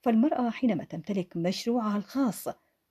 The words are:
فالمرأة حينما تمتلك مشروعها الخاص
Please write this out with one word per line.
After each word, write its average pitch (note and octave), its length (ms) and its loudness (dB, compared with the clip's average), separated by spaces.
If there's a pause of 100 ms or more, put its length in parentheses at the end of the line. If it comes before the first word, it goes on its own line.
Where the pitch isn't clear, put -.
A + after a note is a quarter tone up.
فالمرأة A#3+ 480 2
حينما A3 340 0
تمتلك F3+ 540 -6
مشروعها G#3+ 600 0
الخاص B3 500 -2 (440)